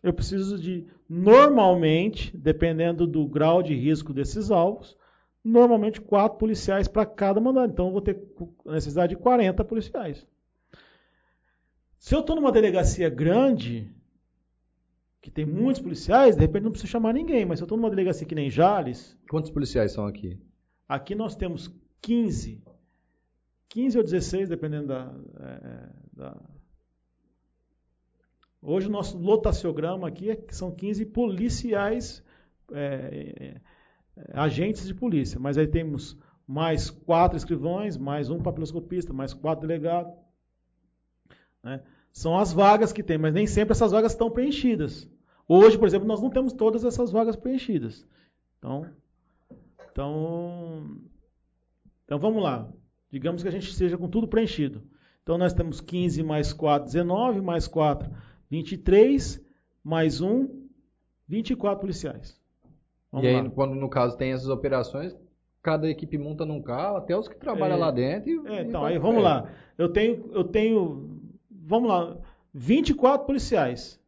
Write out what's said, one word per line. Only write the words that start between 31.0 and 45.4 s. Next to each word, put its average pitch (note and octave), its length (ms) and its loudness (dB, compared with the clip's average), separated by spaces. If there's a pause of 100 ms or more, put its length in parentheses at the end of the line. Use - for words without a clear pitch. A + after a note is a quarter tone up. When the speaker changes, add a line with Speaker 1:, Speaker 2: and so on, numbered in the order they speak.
Speaker 1:
policiais, A3 1200 -4 (480)
é, D3 80 -8
é, - 800 -10 (560)
é, - 240 -10
agentes E3 460 -2
de F#3+ 80 -10
polícia, D#3 440 -2
mas C3+ 200 -2
aí D#3 80 2
temos D#3 520 -4 (280)
mais D#3 420 -2
quatro E3+ 480 2
escrivães, E3+ 600 -4
mais C#3 320 -6
um E3 100 -6
papiloscopista, E3 720 -6
mais C3+ 220 -8
quatro D#3 320 -4
delegados, E3 460 -4 (1500)
né? C3 200 -12 (280)
São E3 280 -2
as F#3+ 140 0
vagas G#3 400 6
que G#3 100 -8
tem, D#3+ 160 -2
mas D#3 160 0
nem G#3 120 2
sempre G#3+ 260 2
essas A3 200 4
vagas A3 200 4
estão A3+ 180 0
preenchidas. A#3+ 800 -2 (380)